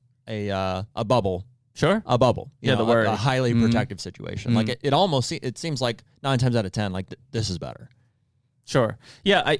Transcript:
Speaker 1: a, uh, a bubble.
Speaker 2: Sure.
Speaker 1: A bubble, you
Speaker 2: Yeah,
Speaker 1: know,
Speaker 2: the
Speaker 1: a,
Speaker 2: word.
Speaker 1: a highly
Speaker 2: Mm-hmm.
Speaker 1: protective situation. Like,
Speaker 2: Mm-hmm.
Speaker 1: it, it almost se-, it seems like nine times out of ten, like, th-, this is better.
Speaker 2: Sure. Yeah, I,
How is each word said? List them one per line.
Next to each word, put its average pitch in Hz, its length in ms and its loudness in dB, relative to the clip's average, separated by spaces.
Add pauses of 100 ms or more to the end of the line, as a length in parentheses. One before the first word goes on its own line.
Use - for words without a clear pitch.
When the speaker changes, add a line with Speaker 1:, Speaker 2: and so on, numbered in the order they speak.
(280)
Speaker 1:
a, 107 220 -6
uh, 95 340 -2 (120)
a 120 80 -4
bubble. 98 420 0 (300)
Speaker 2:
Sure. 196 300 2
Speaker 1:
A 127 120 2
bubble, 127 340 2 (100)
you 123 80 -2
Speaker 2:
Yeah, 131 60 4
Speaker 1:
know, 113 100 2
Speaker 2:
the 117 60 2
Speaker 1:
a, 117 40 6
Speaker 2:
word. 110 120 4
Speaker 1:
a 110 80 0
highly 127 360 0
Speaker 2:
Mm-hmm. 117 140 4
Speaker 1:
protective 110 340 0
situation. - 540 -6
Like, 110 140 2
Speaker 2:
Mm-hmm. 117 60 -4
Speaker 1:
it, - 100 -8
it 135 100 0
almost 151 340 2
se-, 170 140 -6
it 123 160 -8
seems 151 240 -4
like 120 220 -2 (180)
nine 135 180 0
times 123 160 2
out 110 100 0
of 92 60 -6
ten, 101 220 -4
like, 92 160 -6
th-, - 100 -14 (120)
this 110 180 -4
is 90 80 -4
better. 67 320 -14 (760)
Speaker 2:
Sure. 113 320 0 (280)
Yeah, 196 200 4
I, 143 140 2